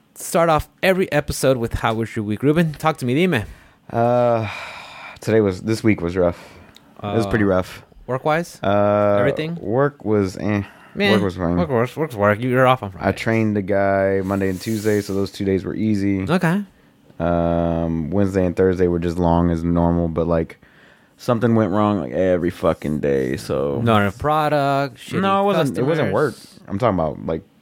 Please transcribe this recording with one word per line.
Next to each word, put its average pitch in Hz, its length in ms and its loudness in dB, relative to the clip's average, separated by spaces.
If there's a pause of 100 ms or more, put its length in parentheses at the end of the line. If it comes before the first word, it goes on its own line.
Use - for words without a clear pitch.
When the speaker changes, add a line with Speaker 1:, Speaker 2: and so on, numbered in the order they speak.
(160)
Speaker 1:
start 165 340 0
off 156 180 2 (160)
every 185 280 0
episode 143 460 0
with 117 160 -4
how 113 200 0
was 110 220 -4
your 107 100 -4
week, 104 180 -4
Ruben? 156 300 2
Talk 156 240 -2
to - 80 -8
me, 135 220 0
dime. 123 180 0 (460)
Speaker 2:
Uh, 117 580 2 (720)
today 110 200 4
was, 95 200 0
this 110 220 -2
week 104 180 4
was 85 160 -4
rough. 87 320 0 (540)
It 104 120 -8
was 110 120 0
pretty 107 160 0
Speaker 1:
Uh, 101 60 2
Speaker 2:
rough. 92 340 -2 (240)
Speaker 1:
work-wise? 156 560 -4
Speaker 2:
Uh, 101 560 2
Speaker 1:
Everything? 156 380 -2
Speaker 2:
work 139 480 -2
was, 101 320 0
eh. 101 260 -2 (320)
Speaker 1:
Meh. 202 160 0
Speaker 2:
Work 208 100 4
was 92 140 -2
fine. 87 220 0
Speaker 1:
Work, 151 120 0
work, 123 280 -2
work's 143 180 -6
work. 104 240 4
You, 127 100 -4
you're 127 160 4
off 127 160 4
on 101 140 -8
Speaker 2:
I - 40 -16
Speaker 1:
Friday. 98 180 0
Speaker 2:
trained 113 400 0
the 104 40 -2
guy 98 600 2
Monday 95 280 -2
and 92 100 -4
Tuesday, 107 420 0
so 101 120 -6
those 98 180 -2
two - 140 -6
days 95 200 0
were 87 100 -6
easy. 101 520 0
Speaker 1:
Okay. 180 360 0 (560)
Speaker 2:
Um, 85 920 0
Wednesday 95 360 0
and 85 100 -2
Thursday 92 320 2
were 87 120 2
just 85 180 -2
long 85 340 4
as 82 120 -2
normal, 85 440 2
but, 82 200 -2
like, 82 300 -2 (600)
something 117 380 0
went 107 160 2
wrong, 104 280 2
like, 65 140 -6
every 87 360 2
fucking 76 520 -2
day, 67 360 0
so. 69 440 -4
Speaker 1:
Not 110 260 2
a 95 100 -6
product, 143 800 -2
shitty - 240 -6
Speaker 2:
No, 196 200 0
it 202 40 0
wasn't, 160 320 0
it - 60 0
wasn't 139 280 0
Speaker 1:
customers. - 20 -4 (460)
Speaker 2:
work. - 100 -20
I'm 98 100 -4
talking 113 160 2
about, 71 300 -2
like, 82 180 -4 (180)